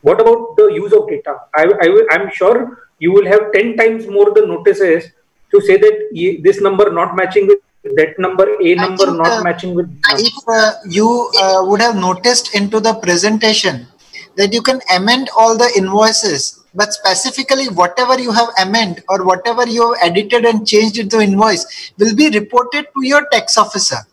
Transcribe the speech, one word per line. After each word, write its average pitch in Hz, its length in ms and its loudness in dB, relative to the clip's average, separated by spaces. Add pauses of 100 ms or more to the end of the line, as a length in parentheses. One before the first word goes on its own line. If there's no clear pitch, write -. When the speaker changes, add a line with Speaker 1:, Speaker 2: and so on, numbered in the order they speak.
Speaker 1:
What 175 180 2
about 226 380 2
the 214 160 6
use 202 180 -4
of 427 160 4
data? 254 300 -8 (180)
I, 156 80 2
I 180 240 2
will, 208 240 4
I'm 185 200 -2
sure 240 480 -2 (200)
you 170 140 0
will 202 120 4
have 208 280 2
ten 220 240 0
times 226 300 0
more 202 260 2
the 214 120 4
notices 175 640 0 (420)
to 196 100 6
say 190 160 4
that 427 340 2
ye-, 175 300 -4
this 196 180 2
number 196 320 2
not 170 240 -2
matching 190 320 0
with 202 120 4 (360)
that 156 240 0
number, 190 260 2 (160)
A 170 100 2
Speaker 2:
I 180 40 4
Speaker 1:
number 185 300 0
Speaker 2:
think, 175 120 -4
Speaker 1:
not 170 220 0
Speaker 2:
uh, 214 40 -6
Speaker 1:
matching 175 300 -4
with 175 360 -6
Speaker 2:
if, 214 240 -2 (160)
uh, 214 220 2 (140)
you, 226 460 -2 (100)
uh, 190 240 2
would 202 140 0
have 233 160 0
noticed 185 600 -2
into 208 260 -2
the 220 140 0
presentation 190 920 -2 (480)
that 196 160 0
you 233 100 -4
can 262 200 -2 (120)
amend 233 440 -2
all 226 200 4
the 240 200 2
invoices, 196 880 -2 (100)
but 208 200 -4
specifically 262 720 -4
whatever 233 520 0
you 247 140 -4
have 233 160 2 (140)
amended 196 480 -4
or 190 160 -2
whatever 226 420 0
you 233 260 0
have 170 160 0
edited 214 360 0
and 220 200 0
changed 214 320 0
into 220 220 -2
invoice 202 800 0
will 214 160 2
be 302 140 2
reported 247 680 -2
to 269 100 -4
your 285 240 0
tax - 280 0
officer. 202 400 -2 (160)